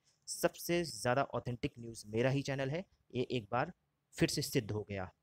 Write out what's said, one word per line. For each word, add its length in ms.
सबसे 580
ज़्यादा 380
ऑथेंटिक 560
न्यूज़ 280
मेरा 240
ही 120
चैनल 280
है, 140
ये 80
एक 300
बार 200
फिर 160
से 140
सिद्ध 280
हो 180
गया, 240